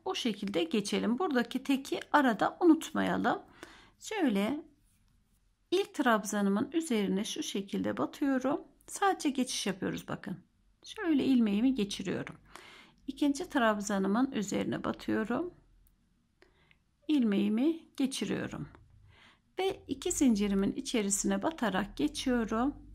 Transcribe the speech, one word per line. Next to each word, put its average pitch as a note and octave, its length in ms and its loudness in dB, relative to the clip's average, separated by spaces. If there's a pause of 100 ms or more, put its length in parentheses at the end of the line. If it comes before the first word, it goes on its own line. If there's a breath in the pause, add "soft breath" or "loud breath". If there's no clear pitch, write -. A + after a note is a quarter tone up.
o F#4+ 100 -4
şekilde G#3 480 -2
geçelim. G#3 560 0
Buradaki C4 440 0
teki C4+ 360 -2 (120)
arada C4 480 2
unutmayalım. A3 840 2 (580 loud breath)
Şöyle C#4+ 640 0 (1080)
ilk F#4+ 220 0
trabzanımın G#3 800 2
üzerine G#3+ 500 0
şu D4+ 200 -6
şekilde G3 540 -4
batıyorum. C#4 640 -2 (260)
Sadece F#4+ 420 0
geçiş - 380 -2
yapıyoruz - 400 -6
bakın. E3 300 -8 (460)
Şöyle D#4+ 420 0
ilmeğimi A#3+ 500 4
geçiriyorum. G3 600 -4 (720 loud breath)
İkinci D4 420 0
trabzanımın G#3+ 840 2
üzerine G3+ 520 -2
batıyorum. A3+ 720 -4 (1500 soft breath)
İlmeğimi A#3 720 4 (180)
geçiriyorum. - 720 -2 (920 soft breath)
Ve F#4+ 280 -4
iki - 240 -6
zincirimin G3+ 640 2
içerisine G3 720 -2
batarak G#3 540 -2
geçiyorum B3 800 -2 (200)